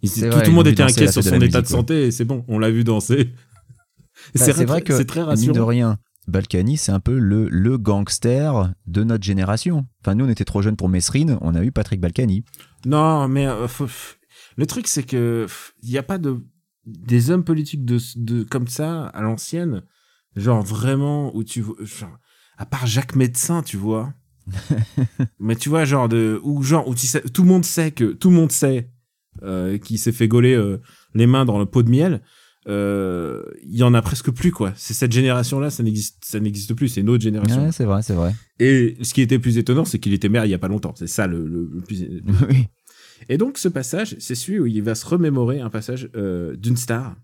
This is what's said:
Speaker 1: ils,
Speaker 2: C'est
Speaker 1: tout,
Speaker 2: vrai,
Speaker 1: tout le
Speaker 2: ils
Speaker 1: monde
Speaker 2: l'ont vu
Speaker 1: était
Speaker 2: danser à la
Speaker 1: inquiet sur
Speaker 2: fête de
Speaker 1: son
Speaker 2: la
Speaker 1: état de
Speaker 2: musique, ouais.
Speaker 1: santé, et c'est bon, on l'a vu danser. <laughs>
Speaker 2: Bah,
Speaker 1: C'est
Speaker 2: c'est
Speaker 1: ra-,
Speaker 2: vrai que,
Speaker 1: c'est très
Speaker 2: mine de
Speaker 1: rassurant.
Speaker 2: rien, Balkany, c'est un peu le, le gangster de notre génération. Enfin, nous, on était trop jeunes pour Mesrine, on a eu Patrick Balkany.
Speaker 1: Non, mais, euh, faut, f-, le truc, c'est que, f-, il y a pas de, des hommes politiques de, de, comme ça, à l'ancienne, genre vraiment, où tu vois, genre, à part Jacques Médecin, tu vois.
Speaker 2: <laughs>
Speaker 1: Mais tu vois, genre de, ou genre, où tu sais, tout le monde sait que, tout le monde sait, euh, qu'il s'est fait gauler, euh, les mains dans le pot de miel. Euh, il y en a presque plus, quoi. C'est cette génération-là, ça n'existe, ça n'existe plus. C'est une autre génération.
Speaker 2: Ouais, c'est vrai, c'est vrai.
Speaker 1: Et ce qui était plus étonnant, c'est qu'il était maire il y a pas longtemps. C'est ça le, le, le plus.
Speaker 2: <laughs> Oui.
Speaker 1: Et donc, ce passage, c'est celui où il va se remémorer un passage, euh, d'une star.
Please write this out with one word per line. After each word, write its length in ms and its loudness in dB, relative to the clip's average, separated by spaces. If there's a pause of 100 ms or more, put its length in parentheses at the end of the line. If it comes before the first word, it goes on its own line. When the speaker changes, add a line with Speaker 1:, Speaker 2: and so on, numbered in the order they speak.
Speaker 1:
ils, 80 0
Speaker 2:
C'est 200 -2
Speaker 1:
tout, 60 2
Speaker 2:
vrai, 80 6
Speaker 1:
tout 80 6
le 20 8
Speaker 2:
ils 20 8
Speaker 1:
monde 100 8
Speaker 2:
l'ont 40 8
vu 40 6
Speaker 1:
était 100 4
Speaker 2:
danser 160 4
à 40 8
la 60 6
Speaker 1:
inquiet 20 2
sur 120 2
Speaker 2:
fête 100 4
de 20 4
Speaker 1:
son 60 6
Speaker 2:
la 40 6
Speaker 1:
état 140 4
de 40 2
Speaker 2:
musique, 120 -2
ouais. 40 2
Speaker 1:
santé, 280 2
et 40 2
c'est 140 -2
bon, 220 -4
on 100 -2
l'a 140 2
vu 140 2
danser. 520 0
<laughs> 40 -20 (920)
Speaker 2:
Bah, 120 0
Speaker 1:
C'est 80 6
Speaker 2:
c'est 80 0
Speaker 1:
ra-, 40 4
Speaker 2:
vrai 160 0
que, 160 0
Speaker 1:
c'est 80 2
très 160 -6
Speaker 2:
mine 60 -2
de 40 0 (280)
Speaker 1:
rassurant. 80 2
Speaker 2:
rien, 300 2 (300)
Balkany, 480 0
c'est 160 -2
un 80 2
peu 200 0
le, 300 2
le 280 2
gangster 960 0 (140)
de 160 0
notre 200 0
génération. 600 0 (160)
Enfin, 140 0
nous, 100 2
on 40 2
était 140 0
trop 200 -2
jeunes 120 2
pour 140 -2
Mesrine, 520 0
on 140 0
a 80 2
eu 80 0
Patrick 300 -2
Balkany. 420 0 (420)
Speaker 1:
Non, 420 2
mais, 200 0
euh, 200 -4
faut, 180 -6
f-, 300 -14 (420)
le 80 0
truc, 220 -6
c'est 160 -4
que, 440 -2
f-, 240 -16 (120)
il 80 -8
y 80 -2
a 40 -8
pas 140 -6
de, 260 -4 (440)
des 420 2
hommes 140 2
politiques 420 -2
de, 140 0 (160)
de, 280 -4
comme 240 -4
ça, 380 -6
à 160 -10
l'ancienne, 640 -4 (520)
genre 280 2
vraiment, 720 -2
où 80 -6
tu 180 -8
vois, 200 -8
genre, 360 -16 (400)
à 80 -12
part 220 -6
Jacques 280 -2
Médecin, 460 0
tu 160 -8
vois. 360 -4 (340)
Speaker 2:
<laughs> 40 -10 (880)
Speaker 1:
Mais 160 -2
tu 140 -6
vois, 160 2
genre 240 2
de, 340 0
ou 200 -2
genre, 240 2
où 80 -2
tu 120 -2
sais, 140 -2
tout 220 0
le 60 8
monde 160 6
sait 260 -2
que, 220 0
tout 160 2
le 60 8
monde 160 4
sait, 380 0 (540)
euh, 340 -4
qu'il 220 -6
s'est 120 0
fait 160 0
gauler, 280 4
euh, 220 0 (360)
les 140 4
mains 180 4
dans 140 0
le 60 0
pot 180 2
de 60 4
miel. 320 2 (460)
Euh, 760 -4 (200)
il 140 -8
y 60 4
en 100 6
a 80 4
presque 300 -4
plus, 200 0
quoi. 240 -4
C'est 180 -12
cette 200 0
génération-là, 560 0
ça 140 -4
n'existe, 420 -2
ça 140 -6
n'existe 340 -4
plus. 160 0
C'est 120 -4
une 80 0
autre 140 2
génération. 420 0
Speaker 2:
Ouais, 60 0
c'est 140 -2
vrai, 160 0
c'est 120 -4
vrai. 220 0 (240)
Speaker 1:
Et 420 4
ce 120 -8
qui 80 2
était 180 4
plus 180 0
étonnant, 280 2
c'est 140 -4
qu'il 140 -2
était 160 0
maire 160 2
il 40 2
y 40 0
a 60 -2
pas 80 -4
longtemps. 300 -4
C'est 100 -10
ça 200 -2
le, 200 -4
le, 260 -6
le 80 -10
plus. 240 -8
Speaker 2:
<laughs> 440 0
Oui. 180 4 (600)
Speaker 1:
Et 80 0
donc, 200 -2
ce 100 -2
passage, 520 -4
c'est 160 -8
celui 240 -6
où 80 2
il 160 -2
va 120 -2
se 100 -12
remémorer 540 0
un 100 -8
passage, 460 -10
euh, 400 -6
d'une 220 -2
star. 460 -6